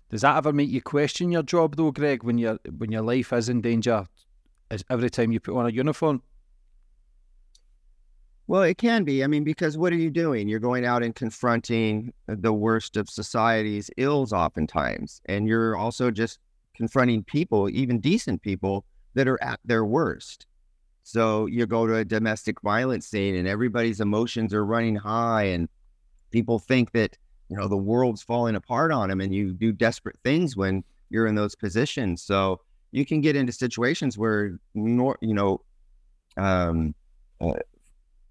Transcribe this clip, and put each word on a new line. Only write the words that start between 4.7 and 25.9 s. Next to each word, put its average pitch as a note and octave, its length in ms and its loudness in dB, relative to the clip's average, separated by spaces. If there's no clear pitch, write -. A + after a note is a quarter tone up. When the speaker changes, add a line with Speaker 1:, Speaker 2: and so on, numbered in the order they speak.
Speaker 1:
is G#2 180 -6
every B2 200 0
time A#2 220 0
you A#2 80 2
put - 160 -6
on A#2+ 120 0
a A#2+ 40 0
uniform? C#3+ 500 0
Speaker 2:
Well, F#3+ 160 4
it F3+ 140 4
can A#3 260 2
be. C3+ 200 2
I C#3 40 2
mean, D3 160 2
because D#3 340 -2
what F3 160 2
are F3 40 0
you E3 120 2
doing? C#3+ 380 0
You're G#2+ 120 -2
going B2 260 0
out A#2+ 180 0
and A#2 100 -4
confronting A2+ 1000 -2
the G#2+ 260 0
worst A2 440 0
of G#2 120 -4
society's G#2+ 880 0
ills C3+ 360 0
oftentimes. D2+ 920 -2
And G2+ 200 0
you're A2+ 280 2
also A#2+ 360 0
just A2 280 -4
confronting A#2 480 2
people, A2 460 0
even B2 300 0
decent C#3 420 0
people, G2 440 -2
that C3 120 2
are C3 140 0
at B2 240 -6
their A2+ 180 2
worst. A2 640 -2
So A2 420 0
you A#2 200 0
go A2+ 220 0
to A2+ 80 2
a A2 100 0
domestic A2 560 -2
violence A2+ 460 0
scene G2 280 -2
and F2+ 120 0
everybody's A2+ 540 0
emotions A2 520 0
are G#2 120 0
running A2+ 300 0
high A2 480 0
and F2 260 0